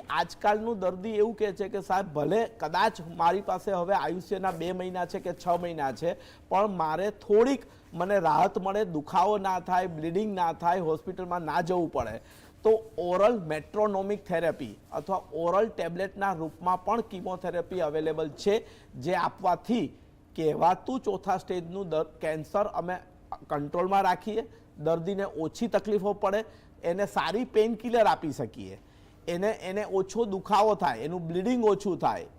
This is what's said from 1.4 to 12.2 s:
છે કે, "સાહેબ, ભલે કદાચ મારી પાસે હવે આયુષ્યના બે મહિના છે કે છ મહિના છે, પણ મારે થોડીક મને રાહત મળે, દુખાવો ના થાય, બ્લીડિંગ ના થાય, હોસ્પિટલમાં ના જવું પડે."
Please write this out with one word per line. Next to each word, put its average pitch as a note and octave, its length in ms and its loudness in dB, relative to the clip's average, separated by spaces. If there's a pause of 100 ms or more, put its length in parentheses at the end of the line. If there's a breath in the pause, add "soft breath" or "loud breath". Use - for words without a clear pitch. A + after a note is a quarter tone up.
છે F#3+ 160 -6
કે, G3 120 -6
"સાહેબ, F#3+ 260 0
ભલે D#3 380 0
કદાચ F#3+ 560 -2 (160)
મારી E3+ 240 4
પાસે G3 320 -2
હવે F3+ 220 2
આયુષ્યના F#3 560 -2
બે E3+ 220 -4
મહિના F3+ 340 -4
છે - 140 -8
કે F3+ 120 -4
છ - 160 -6
મહિના F3 440 0
છે, E3 240 -4 (320 loud breath)
પણ G3 180 4
મારે F3 440 0
થોડીક A3+ 540 4 (280 soft breath)
મને F#3 260 2
રાહત E3 400 4
મળે, G3 260 0
દુખાવો F#3 540 2
ના F#3 220 -2
થાય, F#3 260 2
બ્લીડિંગ F3 480 -2
ના E3+ 180 0
થાય, F3 280 0
હોસ્પિટલમાં F3 600 -4
ના D#3 180 0
જવું F3 320 0
પડે." A2+ 280 -4 (420 loud breath)